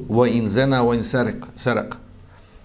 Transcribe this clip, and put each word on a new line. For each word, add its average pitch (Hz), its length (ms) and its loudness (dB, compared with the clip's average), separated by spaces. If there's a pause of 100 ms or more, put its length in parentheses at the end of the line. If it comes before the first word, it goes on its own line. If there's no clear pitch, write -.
„Wa 120 180 4
in 113 220 0
zena, 127 340 2
wa 120 120 2
in 113 80 -2
saraq, 117 420 -2 (100)
saraq.” 113 380 -4 (720)